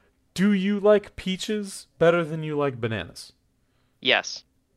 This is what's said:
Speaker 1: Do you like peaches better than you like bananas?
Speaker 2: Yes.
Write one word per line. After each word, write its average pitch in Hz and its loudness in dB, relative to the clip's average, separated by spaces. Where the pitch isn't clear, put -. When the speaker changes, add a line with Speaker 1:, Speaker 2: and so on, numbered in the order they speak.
Speaker 1:
Do 202 2
you 202 0
like 208 4
peaches 196 -6
better 170 4
than 156 -8
you 151 -6
like 139 -2
bananas? 110 -8
Speaker 2:
Yes. - 0